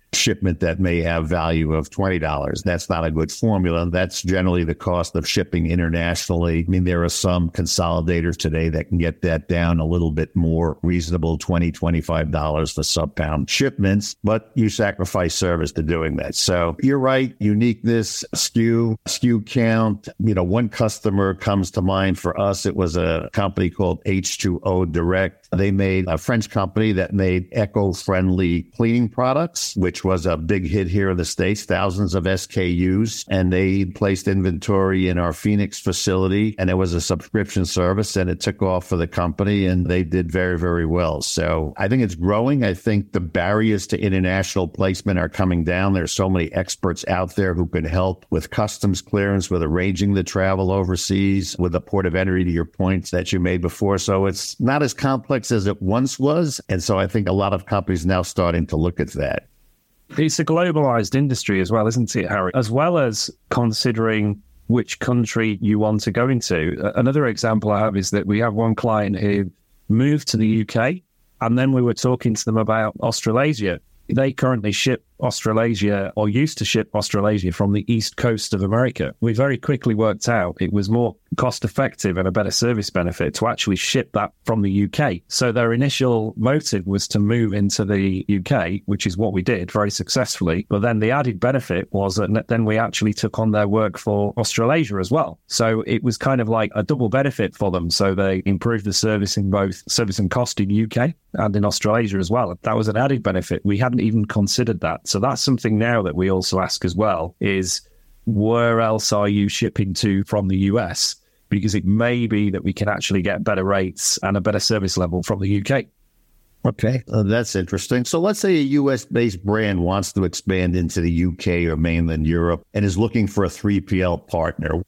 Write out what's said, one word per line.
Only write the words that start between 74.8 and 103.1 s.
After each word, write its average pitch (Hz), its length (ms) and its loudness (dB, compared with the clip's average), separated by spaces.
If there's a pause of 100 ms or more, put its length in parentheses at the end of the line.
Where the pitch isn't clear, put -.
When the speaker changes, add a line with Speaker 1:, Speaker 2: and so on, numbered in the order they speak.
Speaker 2:
Australasia, 110 960 0
or 107 100 2
used 135 300 0
to 104 80 -4
ship - 280 0
Australasia, 101 600 0
from 101 180 0
the 104 200 0
east 113 260 -2
coast 113 360 -2
of 95 80 0
America. 107 600 0
We 113 120 0
very 127 240 0
quickly 120 380 -2
worked 107 320 0
out 92 320 0
it 92 140 -2
was 101 160 0
more 117 260 0 (220)
cost - 260 -2
effective 101 540 -2
and 92 100 0
a 92 40 2
better 98 200 -2
service 117 380 0
benefit 87 460 -2
to 110 120 0
actually 98 300 0
ship - 360 -2
that 101 200 -2 (100)
from 113 180 0
the 98 100 2
U 101 180 2
K. 117 400 -2
So 123 220 0
their 117 200 2
initial 120 640 0
motive 113 500 0
was 98 240 0
to 107 100 0
move 110 340 2
into 101 320 0
the 98 420 0
U 101 140 2
K, 95 440 -2
which 101 220 -2
is 87 100 -2
what 104 140 0
we 95 100 0
did 92 300 -2
very 104 180 0
successfully. - 800 -2
But 101 120 0
then 110 180 0
the 110 120 2
added 127 280 -2
benefit 120 540 -2
was 98 220 0
that 98 140 0
n-, 107 200 0
then 117 160 2
we 107 120 2
actually 107 360 0
took - 260 -4
on 110 120 2
their 104 160 2
work 107 300 0
for 101 380 0
Australasia 117 640 0
as 92 120 -4
well. 139 380 0
So 113 400 0
it - 160 -2
was 117 140 0
kind 135 240 0
of 110 80 -2
like 110 260 0
a 107 80 0
double 123 240 0
benefit 131 480 0
for 98 160 0
them. 85 180 -2
So 98 240 2
they 95 320 0
improved 101 380 0
the 101 100 -2
service 107 440 0
in 98 120 0
both, 98 400 0
service 107 300 0
and 92 100 2
cost - 300 -2
in 98 100 0
U 107 180 2
K 127 280 0 (200)
and 101 200 0
in 104 80 2
Australasia 104 540 0
as 90 120 -2
well. 104 340 0
That 110 120 0
was 110 140 0
an 104 80 -2
added 135 260 0